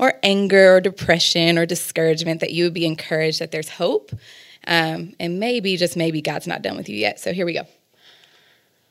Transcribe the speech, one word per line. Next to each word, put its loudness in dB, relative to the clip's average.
or 2
anger 6
or 6
depression 2
or 2
discouragement, -2
that -4
you 0
would 0
be -2
encouraged -2
that -8
there's -8
hope. -4
Um, -2
and -4
maybe, -2
just 0
maybe, -2
God's -6
not -6
done -6
with -12
you -10
yet. -4
So -4
here -4
we -4
go. -8